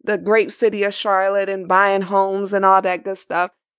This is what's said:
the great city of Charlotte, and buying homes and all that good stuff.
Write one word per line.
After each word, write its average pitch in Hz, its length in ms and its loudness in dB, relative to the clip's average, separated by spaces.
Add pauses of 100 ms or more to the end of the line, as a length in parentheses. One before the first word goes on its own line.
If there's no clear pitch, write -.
the 214 140 -2
great 202 340 0
city 208 320 -2
of 202 100 -2
Charlotte, 196 560 0
and 190 180 -8
buying 196 340 2
homes 196 520 -2
and 196 120 0
all 190 160 6
that 180 240 -4
good 196 120 -8
stuff. 180 340 -4 (280)